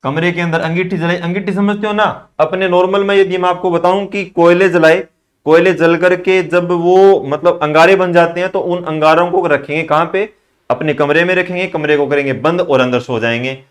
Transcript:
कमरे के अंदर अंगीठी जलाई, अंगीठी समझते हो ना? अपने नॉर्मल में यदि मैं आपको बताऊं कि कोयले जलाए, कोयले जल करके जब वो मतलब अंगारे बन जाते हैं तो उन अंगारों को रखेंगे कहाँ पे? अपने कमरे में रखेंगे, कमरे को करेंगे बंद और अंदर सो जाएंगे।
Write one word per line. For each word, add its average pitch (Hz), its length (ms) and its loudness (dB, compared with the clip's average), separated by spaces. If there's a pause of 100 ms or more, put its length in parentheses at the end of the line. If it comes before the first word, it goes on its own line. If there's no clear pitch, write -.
कमरे 160 280 -2
के 175 80 -6
अंदर 165 200 -2
अंगीठी 180 360 -4
जलाई, 170 220 -2
अंगीठी 180 340 -6
समझते 202 340 -2
हो 208 60 -4
ना? 208 360 -2 (120)
अपने 185 280 0
नॉर्मल 185 360 2
में 202 120 0
यदि 185 220 2
मैं 180 100 0
आपको 180 220 -2
बताऊं 180 360 0
कि 196 200 -6
कोयले 175 420 2
जलाए, 165 380 2 (400)
कोयले 170 280 4
जल 165 220 2
करके 180 480 0
जब 175 280 -2
वो 180 520 4
मतलब 160 380 -2
अंगारे 160 340 4
बन 185 160 0
जाते 170 280 2
हैं 185 100 -4
तो 190 100 -4
उन 175 240 -4
अंगारों 160 460 0
को 180 160 0
रखेंगे 147 380 -2
कहाँ 160 280 -2
पे? 202 200 -4 (380)
अपने 147 240 -2
कमरे 147 300 0
में 185 100 0
रखेंगे, 180 340 -4
कमरे 151 280 -2
को 143 100 0
करेंगे 139 280 -2
बंद 160 260 -2
और 135 200 0
अंदर 123 200 0
सो 123 200 -6
जाएंगे। 120 380 -4 (120)